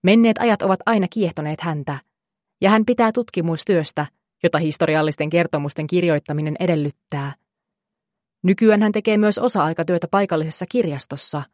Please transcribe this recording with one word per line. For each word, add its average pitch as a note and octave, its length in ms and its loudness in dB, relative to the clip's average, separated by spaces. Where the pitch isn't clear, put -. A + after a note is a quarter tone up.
Menneet A3 360 4
ajat A3 240 0
ovat F#3+ 240 0
aina G#3+ 240 2
kiehtoneet D#3+ 500 -4
häntä, D3+ 380 -6
ja F#3+ 100 4
hän A3 140 4
pitää A#3 280 2
tutkimustyöstä, E3 920 -2
jota E3 160 2
historiallisten D#3 720 0
kertomusten D#3 560 -2
kirjoittaminen D3+ 760 0
edellyttää. D3 720 -2
Nykyään G#3 400 4
hän G#3+ 100 2
tekee G#3+ 260 0
myös G#3+ 200 2
osa-aikatyötä E3+ 720 0
paikallisessa F3 600 -2
kirjastossa. D3 760 -4